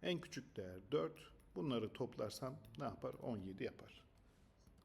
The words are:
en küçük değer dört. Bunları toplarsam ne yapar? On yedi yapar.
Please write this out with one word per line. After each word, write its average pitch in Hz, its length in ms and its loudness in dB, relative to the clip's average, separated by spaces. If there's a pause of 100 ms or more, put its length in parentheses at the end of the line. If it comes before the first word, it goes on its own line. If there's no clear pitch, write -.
en 175 200 4
küçük - 360 -6
değer 90 220 -2 (120)
dört. 156 400 4 (240)
Bunları 120 380 4
toplarsam 127 640 0 (180)
ne 147 60 -2
yapar? 123 300 0
On 120 240 0
yedi 95 260 -2
yapar. - 400 -4 (800)